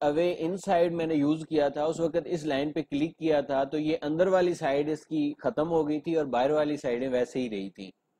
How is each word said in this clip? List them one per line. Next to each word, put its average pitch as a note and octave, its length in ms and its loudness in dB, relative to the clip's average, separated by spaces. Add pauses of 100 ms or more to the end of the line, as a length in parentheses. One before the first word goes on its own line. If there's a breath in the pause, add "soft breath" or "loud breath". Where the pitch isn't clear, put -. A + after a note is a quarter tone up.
away D#3+ 300 2
inside F3 600 0
मैंने D#3+ 220 -2
यूज़ D#3 300 2
किया D3 260 2
था, D3 160 -2
उस D#3+ 140 -2
वक्त E3 260 0
इस D3+ 180 -4
line D3 280 0
पे D#3+ 100 -4
click D3 360 -2
किया D#3 240 2
था, C3+ 220 0
तो D3 140 -4
ये D3+ 180 0
अंदर D#3+ 320 2
वाली F3+ 260 4
side D3 340 0
इसकी D3+ 440 -2
ख़त्म D3+ 360 -2
हो E3 160 2
गई D3+ 160 -2
थी E3 140 -4
और D#3 100 2
बाहर C3 280 2
वाली D3+ 240 2
साइडें B2+ 320 -2
वैसे B2+ 320 0
ही B2 80 -2
रही G2 220 -6
थी। F#2 220 -16 (280)